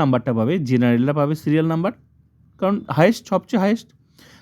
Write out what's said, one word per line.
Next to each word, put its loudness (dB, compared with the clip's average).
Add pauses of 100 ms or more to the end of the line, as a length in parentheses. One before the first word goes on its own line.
নাম্বারটা 0
পাবে, 0
জেনারেলরা 2
পাবে -2
সিরিয়াল -2
নাম্বার, -4 (680)
কারণ 0 (140)
হায়েস্ট, 2
সবচেয়ে -2
হায়েস্ট। -2 (540)